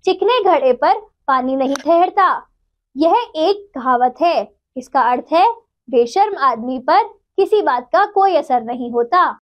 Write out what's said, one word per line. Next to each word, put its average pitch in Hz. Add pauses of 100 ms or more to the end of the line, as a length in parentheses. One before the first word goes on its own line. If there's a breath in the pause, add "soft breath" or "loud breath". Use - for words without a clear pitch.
चिकने 392
घड़े 285
पर 302 (340)
पानी 262
नहीं 269
ठहरता, 349 (500)
यह 392
एक 392
कहावत 247
है। 311 (220)
इसका 262
अर्थ 247
है 381 (380)
बेशर्म 277
आदमी 254
पर 311
किसी 415
बात 254
का 381
कोई 392
असर 277
नहीं 240
होता। 240